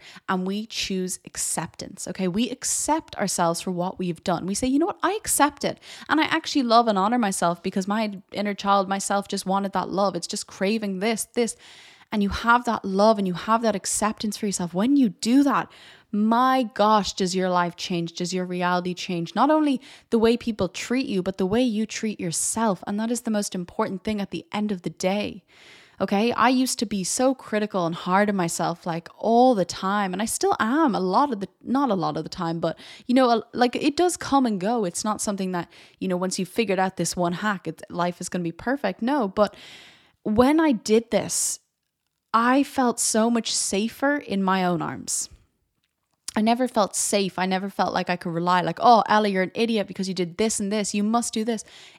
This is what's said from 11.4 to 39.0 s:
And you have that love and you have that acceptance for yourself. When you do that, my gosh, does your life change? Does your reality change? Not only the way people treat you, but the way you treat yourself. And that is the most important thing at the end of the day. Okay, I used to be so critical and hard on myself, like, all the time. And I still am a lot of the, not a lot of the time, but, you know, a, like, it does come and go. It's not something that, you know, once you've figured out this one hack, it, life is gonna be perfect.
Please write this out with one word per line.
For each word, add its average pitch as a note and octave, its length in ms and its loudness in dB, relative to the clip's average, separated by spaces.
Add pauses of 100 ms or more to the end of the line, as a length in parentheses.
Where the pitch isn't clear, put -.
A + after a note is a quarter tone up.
And G#3+ 120 0
you G3+ 60 0
have A#3+ 340 2
that A3 200 -2
love G3+ 340 4
and G3 100 0
you F3+ 60 -2
have A3 280 0
that G#3+ 140 0
acceptance G#3+ 600 -4
for A3 100 -4
yourself. F3+ 280 -4
When A#3+ 220 2
you B3+ 140 4
do B3 340 2
that, G#3+ 260 0 (420)
my A#3+ 520 2 (100)
gosh, G#3 380 4
does F#3 240 -2
your F#3 120 0
life F3 280 0
change? E3+ 380 -4
Does F3 200 -6
your F3+ 100 -4
reality F3+ 500 -2
change? E3+ 420 -6
Not B3 120 4
only D4+ 320 2 (300)
the A3+ 80 4
way A#3 180 4
people G#3+ 320 -4
treat - 380 -4
you, F#3+ 160 -2
but F#3+ 160 -6
the F#3+ 80 0
way A3 160 2
you A3 240 0
treat - 320 -6
yourself. F#3 680 -2
And G3+ 140 -6
that A3+ 140 -2
is A#3 80 -4
the A3+ 100 -4
most G#3 240 -2
important F#3+ 480 -6
thing G#3+ 180 -4
at G3 120 -8
the E3+ 180 -8
end G#3 220 -2
of F3+ 100 -6
the E3+ 80 -6
day. G3 540 -4 (560)
Okay, G3+ 320 2
I A3+ 160 4
used B3+ 320 0
to A3+ 60 -2
be G3 180 -4
so C4 280 2
critical G#3 540 -2
and E3 80 -2
hard G3 340 2
on G3+ 60 0
myself, E3+ 520 -2
like, E3+ 300 -6
all A#3+ 380 6
the F3+ 100 2
time. G3 480 -2
And F#3+ 80 -4
I A3 40 -2
still F#4+ 340 0
am A#3+ 380 2
a F3+ 40 -2
lot A3 320 2
of G#3 60 -4
the, G3 100 -8 (140)
not C4+ 280 0
a G3+ 40 2
lot D3+ 220 -2
of D#3+ 80 -4
the F#3 40 -12
time, E3+ 300 -4
but, D#3+ 180 -2 (300)
you A#3+ 80 0
know, B3+ 160 6
a, A#3 220 2
like, B3 240 2
it C#4+ 200 0
does F4 200 2
come C#4 300 2
and G#3+ 120 0
go. G#3+ 260 0
It's - 200 -4
not G#3+ 160 -2
something F#3+ 320 -4
that, F3 180 -4 (300)
you F#3+ 80 -4
know, F3+ 80 0
once F3+ 240 -2
you've F3 80 -4
figured G3 320 -2
out F#3 160 -2
this - 180 -2
one F3 200 0
hack, G3 340 -4
it, - 200 -10
life F3 320 -4
is F3+ 80 -10
gonna F3+ 140 -6
be E3+ 80 -4
perfect. A3 500 -4